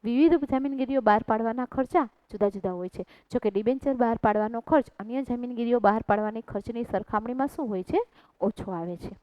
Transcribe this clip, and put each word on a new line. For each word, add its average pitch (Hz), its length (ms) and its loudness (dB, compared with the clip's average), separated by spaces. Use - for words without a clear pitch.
વિવિધ 277 320 6
જામીનગીરીઓ 269 500 0
બહાર 214 220 6
પાડવાના 226 420 0
ખર્ચા 269 400 0
જુદા 202 180 0
જુદા 190 220 -4
હોય 180 180 -6
છે. - 160 -10
જો 247 60 0
કે 214 100 0
ડિબેન્ચર 240 440 0
બહાર 233 240 2
પાડવાનો 214 420 0
ખર્ચ 294 260 2
અન્ય 233 220 -6
જામીનગીરીઓ 240 580 -2
બહાર 214 300 4
પાડવાની 214 320 0
ખર્ચની 233 420 -8
સરખામણીમાં 233 640 -2
શું 277 220 -6
હોય 185 140 -2
છે? 349 180 0
ઓછો 202 300 -4
આવે 175 240 -6
છે. - 280 -14